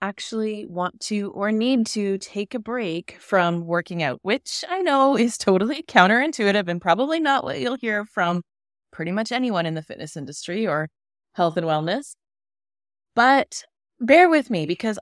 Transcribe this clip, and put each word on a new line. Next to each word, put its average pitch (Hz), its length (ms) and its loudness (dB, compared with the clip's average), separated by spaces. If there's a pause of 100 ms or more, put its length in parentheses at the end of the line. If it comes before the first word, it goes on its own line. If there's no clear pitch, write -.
actually 214 640 -6
want 175 360 -6
to 202 280 -4
or 202 220 -2
need 233 340 2
to 196 320 -2
take 202 340 -10
a 254 60 -6
break 208 640 -8
from 175 440 0
working 170 380 -2
out, 135 200 -2
which - 460 -4
I 381 140 -2
know 277 340 4
is 233 220 2
totally 220 460 2
counterintuitive 208 800 2
and 175 140 -4
probably 247 400 0
not 277 240 2
what - 160 -6
you'll 247 160 -2
hear 214 280 -4
from 175 380 -2 (480)
pretty 170 220 -8
much 220 180 -4
anyone 233 360 0
in 160 80 -4
the 156 80 -6
fitness - 340 -14
industry 175 500 -6
or 156 220 -2 (460)
health 170 220 0
and 175 80 -2
wellness. 160 520 -2 (1000)
But 262 480 4 (380)
bear 302 280 8
with 311 220 2
me, 165 160 -2
because 202 360 -2